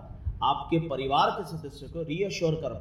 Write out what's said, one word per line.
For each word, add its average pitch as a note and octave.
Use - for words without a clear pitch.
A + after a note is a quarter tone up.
आपके C#3
परिवार C#3
के G#3
सदस्य D#3
को E3
रिएश्योर E3
कर B2+